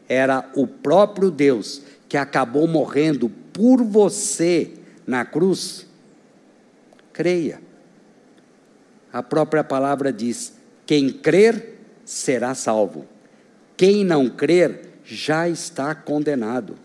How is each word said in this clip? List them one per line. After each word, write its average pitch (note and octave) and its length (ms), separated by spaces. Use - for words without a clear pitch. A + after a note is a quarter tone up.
era C3 480
o C3 120
próprio F#3 640
Deus C3+ 500
que D3 100
acabou C#3 500
morrendo C#3+ 640
por A#3+ 540
você F3+ 880
na B2 180
cruz, - 640
creia. E3 480
A B2 100
própria D3+ 420
palavra C#3 480
diz: A2+ 420
"Quem C#3 240
crer G3+ 680
será B2 480
salvo. G#2+ 520
Quem G3 260
não D3 260
crer D3+ 760
já D#3 420
está D3+ 480
condenado." B2+ 880